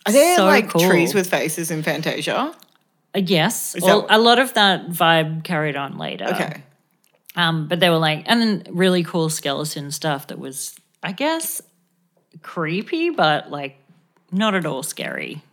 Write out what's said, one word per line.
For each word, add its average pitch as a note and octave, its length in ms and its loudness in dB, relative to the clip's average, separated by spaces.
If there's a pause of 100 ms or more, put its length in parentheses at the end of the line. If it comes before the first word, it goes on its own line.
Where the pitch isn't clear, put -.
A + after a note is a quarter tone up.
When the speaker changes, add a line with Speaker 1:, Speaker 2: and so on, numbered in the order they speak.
Speaker 1:
Are G#3 60 2
there, D#4+ 240 6
Speaker 2:
so F#3+ 100 4
Speaker 1:
like, G#3+ 240 4
Speaker 2:
cool. E3+ 180 2
Speaker 1:
trees F3 260 4
with F#3 140 0
faces D#3+ 420 -2
in D#3 120 -4
Fantasia? D#3 720 -4 (600)
Speaker 2:
Uh, G3+ 100 -2
yes. F3+ 500 0
Speaker 1:
Is F3 80 -4
Speaker 2:
Well, G3+ 200 4
Speaker 1:
that G#3+ 140 4
Speaker 2:
a - 20 8
lot A#3 200 6
of C4 160 0
that G3 340 2
vibe E3 560 2
carried D3+ 320 -4
on C#3 220 -8
later. - 300 -8
Speaker 1:
Okay. - 340 -6 (760)
Speaker 2:
Um, D#3+ 320 0
but F3+ 120 -2
they F3+ 100 6
were, E3 80 4
like, D#3 280 0
and A#3 140 2
then G#3+ 300 0
really F3+ 340 2
cool D#3+ 240 -2
skeleton D3 640 -6
stuff C#3+ 380 -4
that - 100 -12
was, - 360 -12 (280)
I F#3 100 -6
guess, E4 480 -4 (840)
creepy, G#3 680 -4
but, D#3 400 0
like, C#3 260 -10 (560)
not G3+ 220 0
at F3+ 120 0
all C3+ 160 -6
scary. - 600 -10 (100)